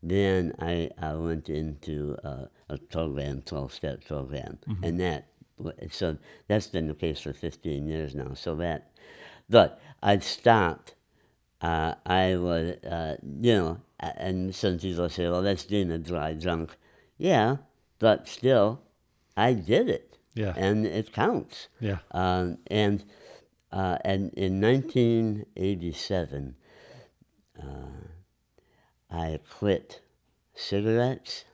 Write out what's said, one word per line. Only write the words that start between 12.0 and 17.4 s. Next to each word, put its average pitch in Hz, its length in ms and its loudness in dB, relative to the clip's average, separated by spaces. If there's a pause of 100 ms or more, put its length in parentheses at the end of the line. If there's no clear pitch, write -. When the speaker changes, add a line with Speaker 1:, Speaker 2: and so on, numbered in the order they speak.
Speaker 1:
I 92 320 4
was, 87 460 0
uh, 80 340 -6 (220)
you 117 140 6
know, 87 240 2 (220)
a-, - 220 -8
and 92 340 -2
some 92 240 0
people 87 300 -2
say, 85 200 -2
"Well, 90 140 0
that's 98 220 0
being 98 260 0
a 82 80 -2
dry 80 340 -4
drunk." 80 420 -4 (420)
Yeah, 135 400 4 (420)